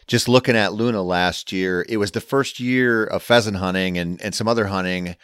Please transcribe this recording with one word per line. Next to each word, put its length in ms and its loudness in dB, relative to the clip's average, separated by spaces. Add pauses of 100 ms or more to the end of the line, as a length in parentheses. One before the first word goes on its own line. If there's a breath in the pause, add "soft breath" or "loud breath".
just 220 0
looking 280 4
at 180 2
Luna 280 0
last 500 -2
year, 360 0
it 100 -2
was 140 0
the 80 -4
first 400 -4
year 440 2
of 180 -4
pheasant 340 2
hunting 420 0
and, 240 -6
and 120 -6
some 140 -2
other 180 2
hunting 580 -4